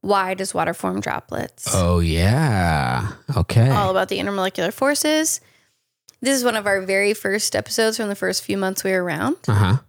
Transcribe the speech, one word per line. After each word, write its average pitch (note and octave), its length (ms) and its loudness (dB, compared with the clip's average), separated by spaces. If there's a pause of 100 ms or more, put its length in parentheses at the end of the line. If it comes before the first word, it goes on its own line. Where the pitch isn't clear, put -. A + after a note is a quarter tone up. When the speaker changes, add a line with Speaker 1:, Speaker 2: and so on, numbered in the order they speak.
Speaker 1:
"Why F#3+ 320 0
does F#3+ 200 -6
water E3+ 200 0
form F#3 280 -4
droplets?" - 720 -6
Speaker 2:
Oh, F2 260 4
yeah. E2+ 1120 2 (240)
Okay. A2+ 340 4
Speaker 1:
All F#3+ 220 2
about F#3+ 180 0
the F#3 100 -2
intermolecular F#3+ 540 -2
forces. D4+ 680 0 (800)
This C4+ 160 2
is B3 80 -2
one A#3 100 2
of G#3 100 -2
our G3 160 2
very G3 320 0
first G#3 400 -4
episodes A3 440 0
from A3 100 -4
the G3+ 80 -4
first F#3+ 280 -4
few G3 140 -4
months F#3+ 260 -4
we F#3+ 80 0
were F#3 120 0
around. F3+ 320 -2 (120)
Speaker 2:
Uh-huh. G2+ 300 2 (120)